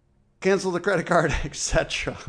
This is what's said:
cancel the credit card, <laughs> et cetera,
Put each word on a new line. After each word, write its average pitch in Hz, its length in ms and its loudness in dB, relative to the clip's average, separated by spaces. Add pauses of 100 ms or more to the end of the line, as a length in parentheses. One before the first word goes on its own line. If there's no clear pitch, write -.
(420)
cancel 185 300 2
the 175 100 0
credit 175 240 0
card, 165 340 2
<laughs> - 60 -2
et 151 100 -10
cetera, - 600 -2 (120)